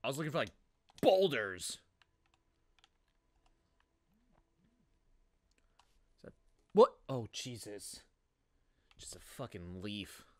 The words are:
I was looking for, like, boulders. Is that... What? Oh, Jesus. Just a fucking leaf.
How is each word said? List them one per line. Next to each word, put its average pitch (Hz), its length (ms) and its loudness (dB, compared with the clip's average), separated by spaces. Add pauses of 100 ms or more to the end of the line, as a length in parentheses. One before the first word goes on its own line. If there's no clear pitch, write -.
I - 40 -6
was 139 100 -4
looking 156 140 -6
for, 139 80 -2
like, 113 100 -2 (520)
boulders. 127 760 4 (4000)
Is - 60 -20
that... - 100 -18 (400)
What? 226 220 8 (120)
Oh, 123 240 -6
Jesus. 107 680 -12 (960)
Just - 180 -16
a 90 40 -20
fucking 92 640 -12
leaf. 104 420 -10 (140)